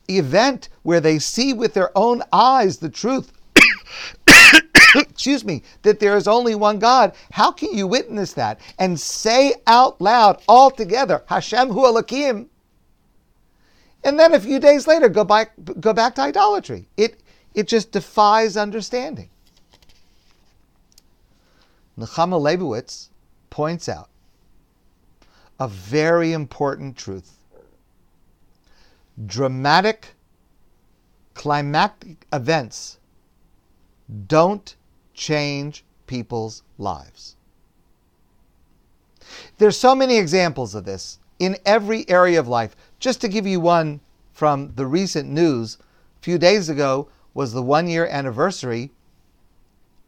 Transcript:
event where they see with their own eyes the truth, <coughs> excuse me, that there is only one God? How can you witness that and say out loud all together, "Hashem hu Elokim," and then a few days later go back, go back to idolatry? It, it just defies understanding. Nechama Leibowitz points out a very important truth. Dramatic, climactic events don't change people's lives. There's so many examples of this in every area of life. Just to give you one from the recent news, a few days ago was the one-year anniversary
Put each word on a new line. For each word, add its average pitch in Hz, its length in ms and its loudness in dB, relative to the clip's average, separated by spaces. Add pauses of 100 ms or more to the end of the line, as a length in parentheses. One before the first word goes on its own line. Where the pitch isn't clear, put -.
event 190 600 0 (120)
where 170 180 2
they 156 180 2
see 233 340 -2
with 226 220 -4
their 185 220 -2
own 240 260 2 (100)
eyes 220 460 2
the 165 100 -10
truth, - 440 -6 (960)
<coughs> - 680 8
excuse 254 500 -2
me, 170 180 -8 (200)
that 208 180 2
there 202 160 2
is 185 100 0
only 233 280 2
one 208 240 0
God? 233 360 4 (180)
How 240 200 0
can 359 240 -8
you 196 100 -2
witness 208 480 -4
that 113 260 -6 (180)
and 185 200 -2
say 247 560 0 (120)
out 247 340 4
loud 208 480 4
all 254 220 8
together, 220 560 -2
"Hashem 214 420 -2
hu 220 140 -2
Elokim," 240 640 0 (1600)
and 285 140 0
then 330 140 6
a 277 80 2
few 269 180 -4
days 285 280 4
later 311 240 4
go 202 140 0
back, 208 280 0 (280)
go 220 120 0
back 233 220 -2
to 269 80 -4
idolatry? 349 760 -2
It, 220 240 -2 (340)
it 208 140 -4
just 220 240 -2
defies 208 640 0
understanding. 214 720 -8 (2750)
Nechama 165 420 -4
Leibowitz 147 680 -6 (400)
points 160 380 -8
out 90 200 -12 (1500)
a 135 80 -6
very 151 640 -2
important 139 640 -8
truth. - 420 -16 (1900)
Dramatic, 135 880 -2 (1200)
climactic 147 960 -6
events 135 680 -6 (1300)
don't 180 480 0 (360)
change 147 720 -8 (220)
people's 113 560 -10 (160)
lives. 82 560 -12 (2250)
There's 208 180 2
so 262 200 4
many 262 220 0
examples 151 580 -4
of 98 80 -12
this 95 340 -14 (220)
in 185 160 -4 (100)
every 214 420 -2
area 180 300 4
of 143 80 -2
life. 117 300 -4 (240)
Just 254 220 -4
to 240 60 -4
give 196 180 -6
you 190 120 -2
one 160 420 -2 (320)
from 143 440 -4
the 135 100 -6
recent 156 420 -4
news, 139 520 -2
a - 420 -20
few 175 160 -4
days 180 300 2
ago 139 400 -4 (260)
was 127 180 -8
the 127 100 -8
one-year 165 440 -2
anniversary 135 840 -6 (1160)